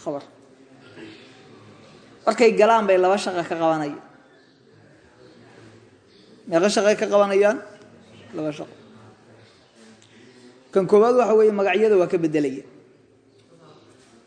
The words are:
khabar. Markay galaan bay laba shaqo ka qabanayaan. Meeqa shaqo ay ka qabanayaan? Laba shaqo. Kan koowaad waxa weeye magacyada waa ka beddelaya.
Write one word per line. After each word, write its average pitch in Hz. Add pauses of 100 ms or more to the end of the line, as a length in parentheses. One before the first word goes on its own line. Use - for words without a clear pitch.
khabar. 143 (2000)
Markay 226
galaan 208
bay 190
laba 185
shaqo 185
ka 170
qabanayaan. 160 (2500)
Meeqa 175
shaqo 202
ay 214
ka 220
qabanayaan? 202 (760)
Laba 156
shaqo. - (2000)
Kan 190
koowaad 226
waxa 220
weeye 220
magacyada 202
waa 170
ka 180
beddelaya. 147 (1600)